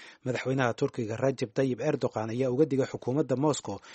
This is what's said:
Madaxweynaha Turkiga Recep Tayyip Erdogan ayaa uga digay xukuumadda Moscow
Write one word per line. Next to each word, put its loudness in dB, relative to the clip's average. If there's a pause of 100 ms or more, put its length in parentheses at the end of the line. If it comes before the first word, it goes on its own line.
(260)
Madaxweynaha 2
Turkiga -2
Recep 0
Tayyip 0
Erdogan 0
ayaa 0
uga 4
digay 2
xukuumadda -2
Moscow 0 (160)